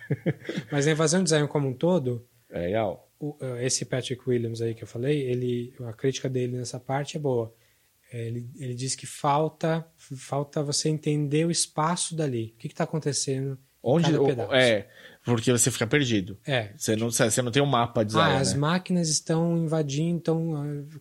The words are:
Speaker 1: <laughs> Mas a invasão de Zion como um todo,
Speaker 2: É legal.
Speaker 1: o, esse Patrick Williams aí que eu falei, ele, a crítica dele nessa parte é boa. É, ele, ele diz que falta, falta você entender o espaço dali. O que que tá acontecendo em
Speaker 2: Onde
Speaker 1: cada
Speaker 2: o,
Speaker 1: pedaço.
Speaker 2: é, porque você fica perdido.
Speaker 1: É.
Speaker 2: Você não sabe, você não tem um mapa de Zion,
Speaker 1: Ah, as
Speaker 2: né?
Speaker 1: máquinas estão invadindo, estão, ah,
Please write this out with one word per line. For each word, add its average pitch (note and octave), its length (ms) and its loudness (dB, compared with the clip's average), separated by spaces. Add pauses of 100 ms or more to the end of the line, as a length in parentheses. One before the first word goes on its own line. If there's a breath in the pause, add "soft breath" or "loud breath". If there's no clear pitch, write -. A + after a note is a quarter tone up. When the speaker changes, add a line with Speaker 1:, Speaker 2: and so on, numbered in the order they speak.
(300)
Speaker 1:
<laughs> - 420 -6
Mas C#3+ 160 2
a D#3+ 40 4
invasão D#3+ 320 4
de D#3+ 60 0
Zion D3 180 4
como C#3+ 220 0
um B2+ 40 -2
todo, B2+ 520 0 (240)
Speaker 2:
É G#2 120 -6
legal. F#2+ 480 -2 (100)
Speaker 1:
o, D3 180 -8 (240)
esse C3 240 -2
Patrick B2+ 420 -6
Williams A#2 340 0
aí A2+ 120 -2
que A2+ 100 -16
eu G#2+ 40 -12
falei, C#3 340 -2
ele, B2 520 -4 (120)
a A2+ 80 -8
crítica C3+ 360 -2
dele B2 280 -2
nessa B2 220 -8
parte C#3 380 -4
é - 20 -8
boa. A#2+ 340 0 (580)
É, A#2 140 -8
ele, A#2+ 320 -8
ele B2+ 160 -8
diz C3 220 -6
que - 100 -12
falta, D#3 800 0 (120)
falta C#3 640 -6
você D3 260 -2
entender D3+ 560 0
o E3+ 60 2
espaço E3 640 -2
dali. B2 400 -2
O - 40 -20
que D3+ 100 -10
que - 60 -20
tá E3 100 -2
acontecendo C#3 680 -2
em C3 40 -12 (260)
Speaker 2:
Onde D#3+ 280 4
Speaker 1:
cada C#3+ 100 4
Speaker 2:
o, C#3 60 6
Speaker 1:
pedaço. A#2+ 260 0
Speaker 2:
é, A#2+ 340 6 (360 loud breath)
porque A#2+ 280 4
você B2 180 4
fica A#2 160 -2
perdido. A2+ 600 0
Speaker 1:
É. A#2 320 -2
Speaker 2:
Você - 180 0
não A2+ 160 0
sabe, A#2 200 2
você C3 100 2
não B2 100 -2
tem C#3 100 4
um C#3+ 40 4
mapa A#2+ 380 2
de G#2 100 -4
Zion, D#3+ 80 4
Speaker 1:
Ah, C#3+ 180 4
as C3 140 0
Speaker 2:
né? C#3 60 0
Speaker 1:
máquinas E3+ 500 0
estão E3 480 0
invadindo, D#3+ 600 0
estão, E3 360 0
ah, D3 460 -8